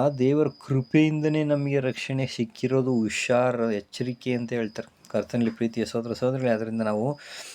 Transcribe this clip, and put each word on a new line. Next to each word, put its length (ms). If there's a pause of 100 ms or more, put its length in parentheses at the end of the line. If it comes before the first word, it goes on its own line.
(180)
ದೇವರ 300
ಕೃಪೆಯಿಂದನೇ 960
ನಮಗೆ 360
ರಕ್ಷಣೆ 460
ಸಿಕ್ಕಿರೋದು. 640
ಹುಷಾರ್, 800
ಎಚ್ಚರಿಕೆ 640
ಅಂತ 180
ಹೇಳ್ತಾರೆ. 560
ಕರ್ತನಲ್ಲಿ 420
ಪ್ರೀತಿಯ 340
ಸಹೋದರ 280
ಸಹೋದರಿಗಳೇ, 380
ಅದರಿಂದ 320
ನಾವು 300 (420)